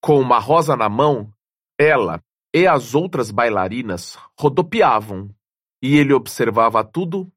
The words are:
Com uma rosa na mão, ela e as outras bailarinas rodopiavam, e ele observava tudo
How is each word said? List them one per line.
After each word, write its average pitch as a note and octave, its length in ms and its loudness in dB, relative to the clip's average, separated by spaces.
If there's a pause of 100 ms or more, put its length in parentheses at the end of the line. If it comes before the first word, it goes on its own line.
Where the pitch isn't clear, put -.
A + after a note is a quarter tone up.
Com D3 180 2
uma B2 180 2
rosa C#3+ 380 0
na A2+ 100 0
mão, A2 460 -2 (460)
ela A#2+ 440 2 (320)
e E3+ 120 4
as C3 280 0
outras C#3 360 -2
bailarinas G#2 880 -4 (200)
rodopiavam, B2+ 960 0 (480)
e C#3 140 2
ele C#3 160 4
observava A2+ 720 0
tudo F#3 520 -8